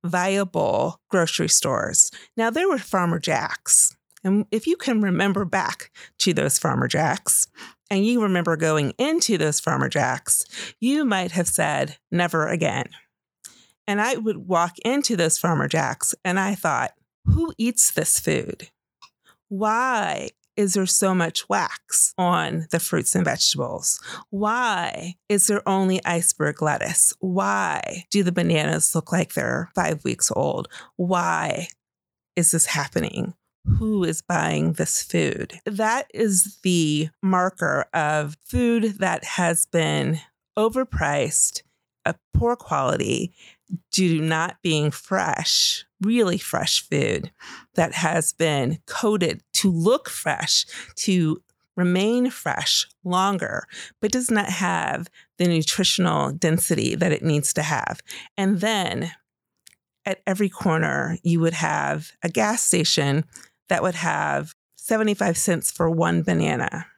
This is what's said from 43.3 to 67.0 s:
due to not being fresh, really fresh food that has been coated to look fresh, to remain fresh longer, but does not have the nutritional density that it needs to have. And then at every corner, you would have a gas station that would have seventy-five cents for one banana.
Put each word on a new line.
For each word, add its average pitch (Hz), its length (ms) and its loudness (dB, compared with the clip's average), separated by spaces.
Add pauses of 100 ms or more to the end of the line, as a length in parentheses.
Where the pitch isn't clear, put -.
due 170 260 2
to 156 80 -2
not 160 380 -2
being 151 260 2
fresh, - 960 -2 (160)
really 208 380 2
fresh - 500 -2
food 127 400 -2 (460)
that 160 180 0
has 160 400 0
been 151 540 0
coated 208 560 -2 (100)
to - 160 2
look 180 400 2
fresh, - 560 -2 (300)
to 175 440 2 (380)
remain 202 540 2
fresh - 560 -2 (160)
longer, 185 640 0 (340)
but 214 100 0
does 254 200 0
not 208 180 2
have 170 580 -2 (300)
the 175 100 2
nutritional 160 840 2
density 165 640 0
that 170 160 0
it 151 100 -2
needs 147 320 0
to 160 80 0
have. 151 400 -2 (340)
And 196 240 0
then 185 520 -2 (920)
at 196 220 -6
every 196 240 0
corner, 160 720 0
you 170 180 2
would 165 140 2
have 151 580 -2 (120)
a 175 60 0
gas 160 340 0
station 156 600 2 (440)
that - 160 0
would 180 100 0
have 151 600 -2 (220)
seventy-five 208 600 0
cents - 340 -2
for 165 200 0
one 170 320 2
banana. 160 640 -2 (100)